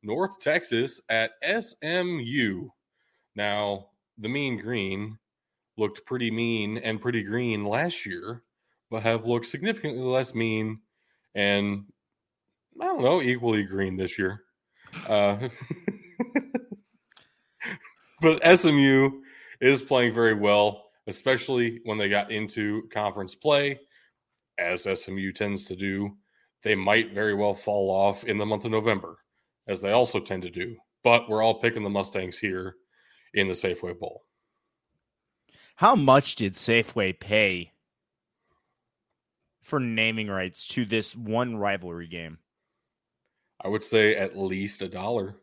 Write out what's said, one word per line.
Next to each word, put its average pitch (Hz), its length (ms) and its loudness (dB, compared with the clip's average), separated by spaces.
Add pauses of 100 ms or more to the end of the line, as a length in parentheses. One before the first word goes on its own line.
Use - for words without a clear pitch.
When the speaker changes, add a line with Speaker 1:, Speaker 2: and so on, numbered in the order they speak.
Speaker 1:
North 160 380 -4
Texas 143 680 -2
at 113 220 0 (120)
S 202 400 -4
M 175 380 -2
U. 117 520 -2 (600)
Now, 101 540 -4 (300)
the 107 100 -8
Mean 131 300 -4
Green 107 580 -6 (600)
looked 107 300 -4
pretty 123 240 -2
mean 113 480 -2
and 110 220 -4
pretty 120 220 -2
green 107 420 -4
last 143 400 -4
year, 98 380 -12 (480)
but 110 140 -6
have 113 220 0
looked 117 200 0
significantly 151 560 -4
less 127 320 -2
mean 110 460 -2 (540)
and, 101 500 0 (960)
I - 60 -8
don't 359 160 -2
know, 156 200 4
equally 120 400 0
green 95 340 -4
this 92 220 -6
year. 98 240 -2 (640)
Uh, 104 400 2 (840)
<laughs> 277 40 2 (1800)
but 160 220 6
S 175 220 10
M 147 140 6
U 135 440 6 (380)
is 131 220 6
playing 123 300 2
very 113 220 4
well, 104 520 4 (200)
especially 120 760 0
when 107 140 -4
they 101 100 0
got 101 220 0
into 107 640 -4
conference 101 420 -4
play, 143 440 0 (800)
as 87 280 -4
S 95 220 -4
M 95 100 -8
U 95 140 -6
tends 101 340 -4
to 92 100 -10
do. 98 400 -4 (460)
They 107 120 2
might 101 380 2
very 101 220 0
well 101 200 0
fall 98 360 -2
off 98 340 2
in 104 140 -2
the 104 80 -2
month 107 180 -4
of 117 60 -4
November, 107 480 -2 (480)
as 98 160 -6
they 101 100 -2
also 120 280 2
tend 92 220 -8
to 90 80 -12
do. 87 260 -8 (260)
But 117 260 4
we're 110 140 2
all 113 180 4
picking 117 220 0
the 101 80 -4
Mustangs 95 480 -4
here 92 380 -6 (580)
in 95 140 2
the 92 60 -2
Safeway 90 440 -4
Bowl. - 240 -12 (1500)
Speaker 2:
How 220 180 6
much 139 420 6
did 98 180 -2
Safeway 110 640 0
pay 98 540 0 (1900)
for - 180 -4
naming 113 480 -2
rights 95 400 -6
to 123 180 -2
this 107 280 -2
one 117 420 -4
rivalry 90 500 -6
game? 82 320 -14 (1200)
Speaker 1:
I 92 60 -8
would 107 160 -4
say 107 300 4
at 95 240 -4
least 98 440 -4
a 95 60 -8
dollar. 98 540 -4